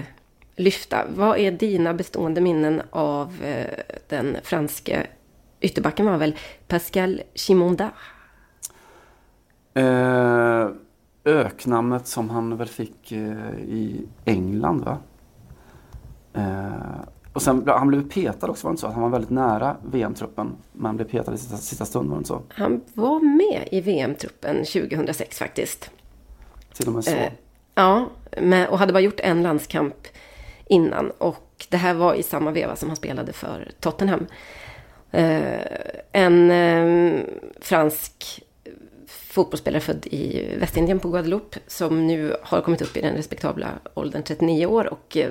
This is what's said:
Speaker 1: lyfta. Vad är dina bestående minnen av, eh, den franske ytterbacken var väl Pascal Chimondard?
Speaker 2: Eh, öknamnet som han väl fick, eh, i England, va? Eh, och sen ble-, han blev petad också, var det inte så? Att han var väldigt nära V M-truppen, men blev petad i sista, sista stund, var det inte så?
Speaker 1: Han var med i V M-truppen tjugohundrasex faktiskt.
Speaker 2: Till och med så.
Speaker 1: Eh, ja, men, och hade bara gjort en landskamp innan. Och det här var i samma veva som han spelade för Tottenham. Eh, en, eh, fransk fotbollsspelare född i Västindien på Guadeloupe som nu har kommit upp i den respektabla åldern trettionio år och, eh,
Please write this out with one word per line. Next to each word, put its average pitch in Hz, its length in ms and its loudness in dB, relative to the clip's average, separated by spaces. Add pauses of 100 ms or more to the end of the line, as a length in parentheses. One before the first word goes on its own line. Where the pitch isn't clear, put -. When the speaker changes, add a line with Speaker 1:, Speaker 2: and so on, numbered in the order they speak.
(560)
Speaker 1:
lyfta. 180 500 0 (100)
Vad 208 220 2
är 196 140 2
dina 170 420 2
bestående 170 480 -2
minnen 160 480 2
av, 147 540 -2
eh, 139 360 -6 (280)
den 139 360 -4
franske - 640 -4 (520)
ytterbacken 185 460 0
var 190 120 2
väl 151 180 0 (320)
Pascal 185 540 -2 (120)
Chimondard? 180 580 4 (1900)
Speaker 2:
Eh, 123 920 4 (560)
öknamnet 123 840 2
som 113 220 -4
han 113 280 -4
väl 117 100 -6
fick, - 440 -12
eh, 107 480 -6
i 110 480 -6 (180)
England, 107 600 0
va? 139 120 -4 (1400)
Eh, 98 760 -6 (260)
och 139 80 -4
sen 127 220 2
ble-, 139 140 4
han 135 100 4
blev 143 220 2
petad 127 400 -2
också, 120 180 -6
var 160 40 0
det - 20 0
inte 165 80 -6
så? - 60 -4
Att 107 60 -6
han 117 100 -2
var 120 60 2
väldigt 117 200 0
nära 127 560 0
V 117 160 -2
M-truppen, - 540 -6 (180)
men 110 220 -4
blev 110 100 -4
petad 117 280 -4
i 110 40 -6
sista, 110 200 -10
sista - 280 -8
stund, 131 240 -2
var 143 60 -4
det 151 40 -4
inte - 80 -6
så? 127 220 -6
Speaker 1:
Han 233 320 -2 (120)
var 262 260 2
med 320 520 4
i 190 100 0
V 175 180 0
M-truppen - 680 -4
tjugohundrasex 156 760 -4
faktiskt. - 520 -6 (840)
Speaker 2:
Till 123 140 -4
och 113 60 -2
med 117 100 -4
så. 156 120 0
Speaker 1:
Eh, 120 160 -2 (440)
ja, 202 340 4 (320)
men, 180 260 4
och 185 120 2
hade 190 140 4
bara 190 60 6
gjort 202 200 2
en 170 240 2
landskamp 151 640 -2 (580)
innan. - 520 4
Och - 520 -4
det 180 80 2
här 180 160 2
var 170 200 4
i 160 100 0
samma 151 280 -2
veva 151 240 -2
som 147 140 -6
han 160 60 -4
spelade 135 380 -8
för - 460 -12
Tottenham. 175 480 0 (840)
Eh, 156 500 2 (500)
en, 175 400 8
eh, 170 720 4 (360)
fransk - 840 0 (640)
fotbollsspelare - 760 -2
född 151 240 -6
i - 520 -4
Västindien 175 420 2
på 175 100 -4
Guadeloupe 170 580 -2
som 160 400 0
nu 156 360 0
har - 180 0
kommit 165 200 0
upp - 160 -6
i - 40 -4
den 151 140 -2
respektabla - 520 -6 (260)
åldern 147 300 -6
trettionio 165 420 0
år 220 280 2
och, - 240 -8
eh, 143 140 2